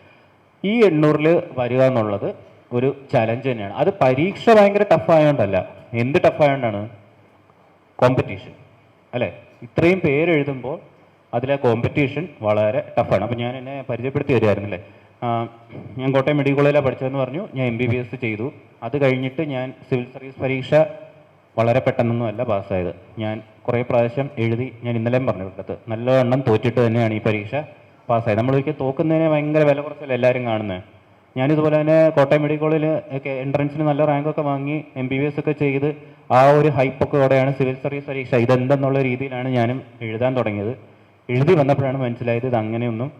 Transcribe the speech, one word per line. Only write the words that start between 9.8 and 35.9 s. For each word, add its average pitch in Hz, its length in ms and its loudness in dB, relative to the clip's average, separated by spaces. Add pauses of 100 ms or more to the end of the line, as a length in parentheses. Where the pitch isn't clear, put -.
പേരെഴുതുമ്പോൾ 143 800 0 (560)
അതിലെ 127 220 -2
കോമ്പറ്റീഷൻ 135 720 -2 (140)
വളരെ 107 580 0
ടഫാണ്. 104 240 0
അപ്പം 120 120 -4
ഞാൻ 123 200 -6
എന്നെ 131 340 -12
പരിചയപ്പെടുത്തി 135 440 -4
തരുമായിരുന്നല്ലേ. 104 500 0 (380)
ആ, 117 260 -2 (500)
ഞാൻ 131 140 -2
കോട്ടയം 135 240 2
മെഡിക്കൽ 139 200 0
കോളേജിലാണ് 143 300 2
പഠിച്ചതെന്ന് 131 320 -4
പറഞ്ഞു. 135 360 -6
ഞാൻ 131 120 -2
എം 117 100 -2
ബി 123 100 -2
ബി 120 100 0
എസ് 123 200 -8
ചെയ്തു. 113 360 -6 (300)
അത് 143 180 -4
കഴിഞ്ഞിട്ട് 131 420 0
ഞാൻ 131 320 -6 (160)
സിവിൽ 123 240 -2
സർവീസ് 135 260 -18
പരീക്ഷ 131 340 -2 (840)
വളരെ 120 220 2
പെട്ടെന്നൊന്നും 120 460 -2
അല്ല 107 180 -6
പാസ്സായത്. 98 500 -4 (240)
ഞാൻ 110 240 -6 (260)
കുറേ 120 140 0
പ്രാവശ്യം 120 560 0
എഴുതി. 117 440 -2
ഞാൻ 120 140 -2
ഇന്നലെയും 123 300 0
പറഞ്ഞു 95 160 -2
ഇവിടുത്തെ 95 340 -12 (120)
നല്ലവണ്ണം 127 600 0
തോറ്റിട്ട് 117 380 2
തന്നെയാണ് 113 280 0
ഈ 107 60 -4
പരീക്ഷ 107 340 -2 (540)
പാസ്സായത്. 113 300 0
നമ്മളൊരിക്കൽ 139 420 0
തോക്കുന്നതിനെ 156 480 0
ഭയങ്കര 151 340 2
വില 143 180 2
കുറച്ചല്ലേ 143 340 -6
എല്ലാവരും 123 320 2
കാണുന്നത്. 104 360 -4 (540)
ഞാനിതുപോലെ 151 440 2
തന്നെ 160 300 4
കോട്ടയം 147 320 4
മെഡിക്കൽ 151 180 0
കോളേജിൽ 156 400 0 (100)
ഒക്കെ 135 200 -8
എൻട്രൻസിന് 139 520 -4
നല്ല 151 220 2
റാങ്കൊക്കെ 147 380 0
വാങ്ങി 143 420 -4 (120)
എം 131 120 -4
ബി 135 100 -2
ബി 139 60 0
എസ് 147 160 -4
ഒക്കെ 151 120 0
ചെയ്ത് 143 440 -2 (340)